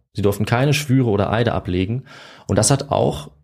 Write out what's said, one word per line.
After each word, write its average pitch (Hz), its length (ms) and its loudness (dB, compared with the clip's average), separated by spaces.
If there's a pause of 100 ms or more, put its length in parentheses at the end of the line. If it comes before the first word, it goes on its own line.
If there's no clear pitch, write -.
(140)
sie 101 80 -8
durften 101 240 0
keine 131 280 2
Schwüre 127 360 2
oder 101 220 0
Eide 113 200 0
ablegen. 92 540 -2 (420)
Und 101 100 0
das 107 140 2
hat - 200 -2
auch - 380 0 (140)